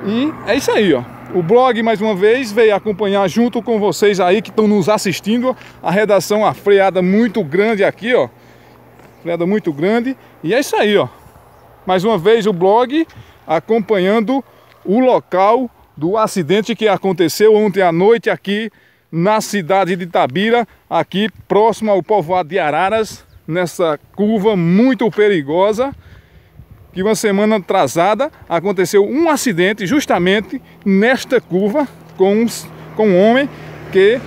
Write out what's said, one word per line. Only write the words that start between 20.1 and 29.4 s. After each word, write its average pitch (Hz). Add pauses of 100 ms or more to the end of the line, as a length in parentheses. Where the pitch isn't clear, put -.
aqui 180 (180)
próximo 214
ao 185
povoado 180
de 180
Araras, 185 (240)
nessa 160 (160)
curva 208
muito 202
perigosa, 202 (960)
que 180
uma 214
semana 214
atrasada 196 (180)
aconteceu 185
um 285
acidente 202